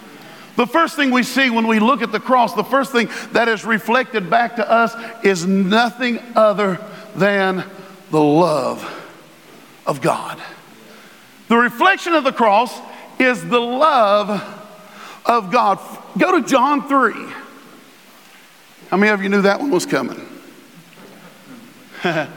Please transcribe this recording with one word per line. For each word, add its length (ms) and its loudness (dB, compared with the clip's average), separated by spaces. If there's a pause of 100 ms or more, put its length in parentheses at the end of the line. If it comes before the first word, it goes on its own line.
(560)
The 120 0
first 280 0
thing 140 0
we 140 2
see 260 0
when 160 0
we 140 2
look 240 2
at 80 -6
the 80 -2
cross, 340 0
the 100 -2
first 280 0
thing 180 0 (220)
that 160 2
is 180 -2
reflected 640 -2
back 280 0
to 140 -2
us 220 2 (320)
is 220 2
nothing 720 0 (160)
other 440 2 (360)
than 480 0 (480)
the 100 2
love 680 2 (1000)
of 120 -2
God. 400 -4 (1080)
The 100 2
reflection 560 2
of 100 2
the 80 0
cross 480 2 (400)
is 280 2
the 120 2
love 840 2 (840)
of 260 0
God. 280 2 (380)
Go 220 4
to 80 -6
John 400 2
three. 380 0 (1600)
How 80 -2
many 140 4
of 100 0
you 80 -4
knew 120 2
that 180 2
one 120 -2
was 140 0
coming? 400 -4 (1800)
<laughs> 340 -2